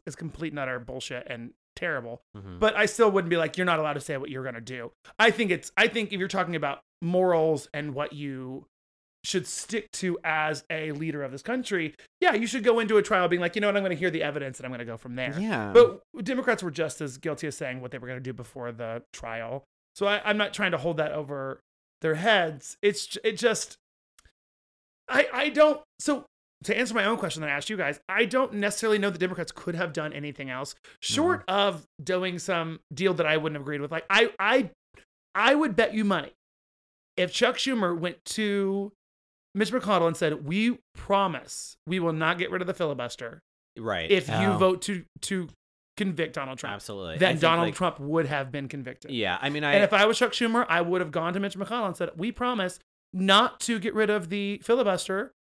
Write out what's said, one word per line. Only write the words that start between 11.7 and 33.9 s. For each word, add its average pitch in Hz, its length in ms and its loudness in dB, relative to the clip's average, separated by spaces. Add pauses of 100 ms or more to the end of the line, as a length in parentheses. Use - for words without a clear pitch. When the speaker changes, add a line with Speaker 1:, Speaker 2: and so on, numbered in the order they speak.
Speaker 1:
yeah, 359 120 6
you 233 140 0
should 226 160 -2
go 226 160 6
into 220 160 4
a 202 60 8
trial 196 260 4
being 175 140 2
like, 175 120 0
"You 214 80 0
know 208 60 4
what, 202 80 4
I'm 202 80 2
gonna 185 120 0
hear 175 140 0
the 160 140 -2
evidence 143 360 -4
and 131 60 -12
I'm 127 60 -8
gonna 120 140 -8
go 113 100 -8
from 120 200 -12
there." 127 220 -4
Speaker 3:
Yeah. 160 360 -2
Speaker 1:
But - 280 8 (220)
Democrats 247 400 -2
were 175 80 -4
just 151 300 -4
as 135 160 -10
guilty 151 300 -6
of 139 60 -6
saying 127 280 -8
what 127 100 -12
they 135 60 -10
were 123 100 -14
gonna 127 140 -10
do 127 100 -8
before 120 400 -10
the 117 400 -10
trial. 113 540 -10 (300)
So 202 120 0
I, 202 160 2
I'm 208 140 0
not 202 160 -2
trying 190 180 0
to 165 60 0
hold 156 200 -2
that 156 140 0
over 139 480 -6 (420)
their 160 140 2
heads. 170 640 0
It's 208 260 0
j-, - 180 -8
it 226 120 0
just, 220 380 0 (1300)
I, 269 240 4
I 277 160 0
don't, 302 320 6 (180)
so 285 260 -2 (400)
to - 120 0
answer 233 160 0
my 208 120 2
own 220 120 2
question 160 240 -4
that 151 80 -4
I 143 40 0
asked 143 160 -4
you 214 80 -4
guys, 147 300 -2
I 208 180 2
don't 254 280 0
necessarily 208 460 0
know 202 100 2
the 170 80 -6
Democrats 180 340 -4
could - 240 -8
have 165 180 -2
done 156 200 -4
anything 143 360 -10
else 131 260 -8 (260)
short - 460 0
Speaker 3:
No. 185 80 -2
Speaker 1:
of 196 300 2 (180)
doing 180 360 -2
some 160 400 -4 (140)
deal 185 220 2
that 160 100 2
I 156 120 4
wouldn't 156 180 -2
have 143 80 -8
agreed 147 180 -4
with. 143 100 -6